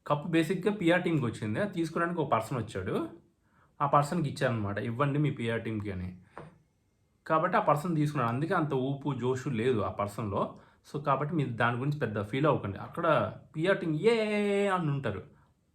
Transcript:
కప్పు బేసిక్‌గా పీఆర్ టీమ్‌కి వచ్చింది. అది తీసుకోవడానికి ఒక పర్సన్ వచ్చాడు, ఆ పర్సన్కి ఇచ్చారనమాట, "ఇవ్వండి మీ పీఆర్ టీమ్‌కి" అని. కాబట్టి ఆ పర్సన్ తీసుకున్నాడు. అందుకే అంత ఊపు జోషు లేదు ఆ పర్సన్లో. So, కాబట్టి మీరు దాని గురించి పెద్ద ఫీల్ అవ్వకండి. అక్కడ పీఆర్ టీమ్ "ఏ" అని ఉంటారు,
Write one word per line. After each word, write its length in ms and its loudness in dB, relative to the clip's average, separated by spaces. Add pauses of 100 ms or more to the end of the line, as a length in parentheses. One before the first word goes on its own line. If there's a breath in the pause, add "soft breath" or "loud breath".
కప్పు 220 -2
బేసిక్‌గా 440 2
పీఆర్ 300 4
టీమ్‌కి 220 0
వచ్చింది. 360 -2
అది 120 -2
తీసుకోవడానికి 480 -2
ఒక 120 0
పర్సన్ 260 0
వచ్చాడు, 500 -4 (720 soft breath)
ఆ 60 0
పర్సన్కి 440 2
ఇచ్చారనమాట, 480 0
"ఇవ్వండి 400 0
మీ 120 4
పీఆర్ 340 -2
టీమ్‌కి" 280 -4
అని. 180 -6 (1160 loud breath)
కాబట్టి 300 2
ఆ 40 4
పర్సన్ 360 2
తీసుకున్నాడు. 340 0
అందుకే 240 0
అంత 200 0
ఊపు 400 -2
జోషు 340 -2
లేదు 320 2
ఆ 100 -2
పర్సన్లో. 520 -2 (440 loud breath)
So, 160 -8
కాబట్టి 320 0
మీరు 160 0
దాని 280 2
గురించి 200 -2
పెద్ద 240 -2
ఫీల్ 240 0
అవ్వకండి. 320 0
అక్కడ 280 -6 (500)
పీఆర్ 240 2
టీమ్ 160 0
"ఏ" 200 4 (500)
అని 240 2
ఉంటారు, 320 -2 (520 soft breath)